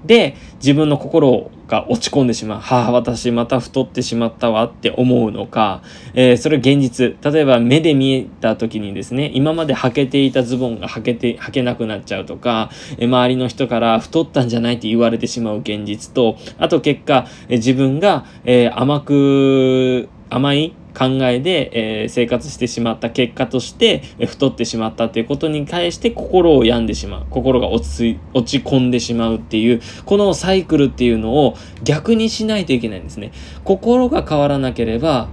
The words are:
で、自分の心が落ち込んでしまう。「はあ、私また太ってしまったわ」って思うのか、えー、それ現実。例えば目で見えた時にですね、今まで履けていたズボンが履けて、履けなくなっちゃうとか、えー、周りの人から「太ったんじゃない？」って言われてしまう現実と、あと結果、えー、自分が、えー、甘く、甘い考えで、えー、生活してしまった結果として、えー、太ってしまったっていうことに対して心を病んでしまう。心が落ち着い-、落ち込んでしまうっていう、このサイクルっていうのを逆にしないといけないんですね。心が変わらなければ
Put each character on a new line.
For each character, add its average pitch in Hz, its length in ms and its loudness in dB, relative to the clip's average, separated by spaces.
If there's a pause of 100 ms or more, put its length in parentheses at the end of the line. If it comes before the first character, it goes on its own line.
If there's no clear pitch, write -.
で、 190 300 4 (220)
自 139 180 4
分 156 120 2
の 147 120 2
心 139 500 2 (180)
が - 220 -2
落 233 100 0
ち - 140 -6
込 139 120 4
ん - 20 2
で 113 80 0
し 107 100 -8
ま 107 120 -6
う。 - 40 -10
「は 120 280 0
あ、 - 20 0
私 120 400 0
ま 117 160 0
た 123 120 0
太 131 240 -4
っ 127 40 -4
て 123 160 -6
し 117 120 -6
ま 117 120 0
っ 113 100 -6
た 117 140 0
わ」 110 160 2
っ - 40 -12
て - 240 -4
思 123 300 2
う 107 60 -4
の 98 160 -8
か、 107 340 0 (320)
え 123 200 6
ー、 - 40 4
そ 156 120 -2
れ 151 80 4
現 135 220 4
実。 123 360 0 (180)
例 160 60 4
え 147 60 2
ば 127 140 6
目 127 220 4
で 156 140 4
見 135 180 2
え 123 140 -4 (140)
た 110 140 0
時 110 240 -6
に 101 140 -8
で 98 80 -8
す 120 140 -8
ね、 139 180 -4
今 143 200 2
ま 165 120 -2
で 139 80 -2
履 127 180 -2
け 139 140 0
て 139 180 2
い 131 80 2
た 127 120 0
ズ 123 140 -2
ボ 127 100 -2
ン 113 120 -6
が 104 80 -10
履 117 140 -10
け 123 140 -2
て、 117 220 -2
履 - 140 -12
け 131 120 -2
な 120 100 -2
く 110 140 -6
な 104 100 -6
っ 92 60 -10
ち - 100 -8
ゃ 95 60 -6
う 95 60 -10
と - 100 -12
か、 113 340 -2 (300)
え 120 60 0
ー、 - 0 -
周 123 240 4
り 127 80 0
の 127 100 -2
人 123 200 -4
か 117 120 -2
ら 113 220 2
「太 - 200 -2
っ - 80 -4
た 131 140 0
ん 120 60 -2
じ 117 60 -2
ゃ 117 40 0
な 117 120 0
い？」 120 60 -2
っ - 20 -12
て 110 80 -8
言 117 120 0
わ 117 100 4
れ 113 80 -2
て 120 80 -4
し 120 160 -6
ま 107 120 -4
う 101 80 -6
現 104 240 -6
実 104 280 -10
と、 113 220 2 (240)
あ 165 80 0
と 160 140 2
結 143 200 -2
果、 139 240 2 (240)
え 120 60 0
ー、 - 20 2
自 120 160 2
分 135 260 2
が、 175 260 2 (180)
え 123 240 4
ー、 - 120 -4
甘 143 220 0
く、 135 1080 2 (180)
甘 139 280 0
い 156 180 -2 (240)
考 131 80 2 (160)
え 123 180 2
で、 160 300 -2 (320)
え 107 40 -4
ー、 120 40 -8
生 123 160 0
活 123 240 -4
し - 80 -14
て 123 80 -2
し 120 160 -6
ま 117 120 -2
っ 113 60 -8
た 117 120 -6
結 123 240 -2
果 127 100 -2
と 127 140 -4
し - 140 -10
て、 214 280 0 (160)
え 117 60 -2
ー、 - 40 -2
太 - 220 0
っ - 60 -6
て 117 100 -2
し - 100 -8
ま 110 120 -2
っ 110 80 -8
た 117 100 -2
っ 110 60 -6
て 117 80 -2
い 110 40 -2
う - 40 -6
こ 143 100 -4
と 160 120 -4
に 147 180 -4
対 175 240 -4
し - 60 -12
て 233 120 -2
心 170 480 4
を 120 80 6
病 117 200 2
ん - 20 -4
で 131 80 -4
し - 100 -8
ま 98 140 -10
う。 - 100 -10
心 127 300 0
が 90 100 -2
落 113 180 -2
ち 117 280 -2
着 - 20 -16
い-、 - 20 -16 (140)
落 127 280 -2
ち - 40 -16
込 127 220 2
ん 123 40 0
で 123 80 0
し 117 140 -6
ま 117 160 -2
う 113 60 0
っ 110 40 -8
て 113 200 -4
い 113 120 2
う、 117 100 2 (220)
こ 202 140 2
の 196 160 2
サ 185 220 0
イ 185 80 2
ク 160 140 0
ル 143 80 6
っ 123 40 0
て 123 160 -2
い 117 60 4
う 110 80 0
の 110 140 -4
を 135 220 2 (280)
逆 151 320 2
に 220 140 0
し 220 160 -6
な 214 120 -2
い 185 80 -4
と 151 80 0
い 123 60 0
け 113 100 -6
な 101 60 -10
い 87 60 -12
ん - 20 -16
で 82 60 -14
す - 80 -14
ね。 104 140 -12 (320)
心 240 460 2
が - 180 -2
変 151 120 0
わ 143 80 2
ら 139 100 0
な 127 160 -2
け 120 100 -4
れ 113 140 -2
ば 147 360 0